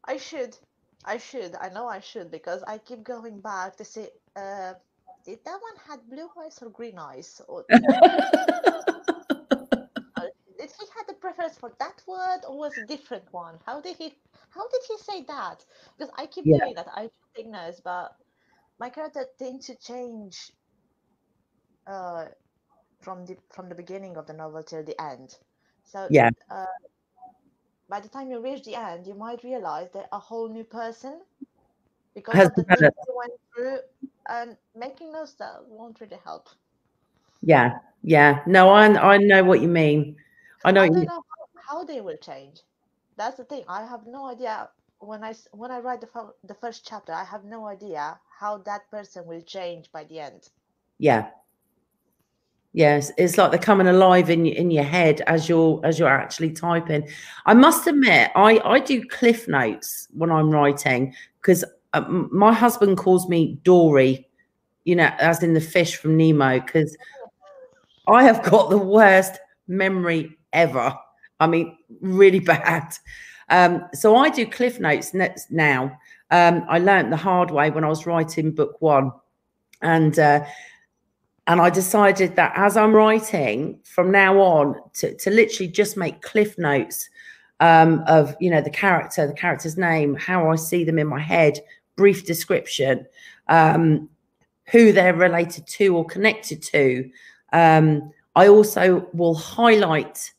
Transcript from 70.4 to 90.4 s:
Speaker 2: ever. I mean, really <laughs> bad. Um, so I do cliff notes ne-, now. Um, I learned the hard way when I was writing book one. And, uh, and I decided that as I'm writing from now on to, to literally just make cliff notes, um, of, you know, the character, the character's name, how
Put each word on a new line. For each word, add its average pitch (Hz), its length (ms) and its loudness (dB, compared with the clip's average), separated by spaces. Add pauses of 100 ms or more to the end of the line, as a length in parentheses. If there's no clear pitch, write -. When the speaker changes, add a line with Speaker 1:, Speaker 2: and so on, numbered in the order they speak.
Speaker 2:
ever. 135 420 0 (460)
I 160 80 4
mean, 170 300 -2 (240)
really 190 380 4
<laughs> - 0 -
bad. 165 540 -2 (560)
Um, 175 440 2
so 214 220 4
I 285 140 4
do 254 180 -2
cliff 240 320 -6
notes 151 340 -4
ne-, 185 160 -2 (220)
now. 139 460 -2 (340)
Um, 170 360 4
I 170 120 0
learned 180 340 2
the 156 40 -4
hard 180 340 -2
way 151 180 0
when 156 140 -4
I 156 40 -2
was 156 200 -6
writing 160 440 -4
book 156 300 -6
one. 139 300 2 (720)
And, 160 360 2
uh, 151 260 4 (1040)
and 170 140 2
I 175 80 4
decided 190 680 0
that 170 180 0
as 202 220 0
I'm 214 180 4
writing 185 880 0
from 185 280 -2
now 196 300 4
on 151 340 2 (200)
to, - 200 -6
to - 140 -6
literally 220 420 0
just 202 260 -4
make 170 240 -8
cliff 208 360 -4
notes, 143 520 -4 (500)
um, 160 480 6
of, 151 320 4
you 180 100 -2
know, 156 120 2
the 156 80 -8
character, 165 580 -2
the 143 60 -8
character's 160 440 -6
name, 160 380 -2
how 170 340 -2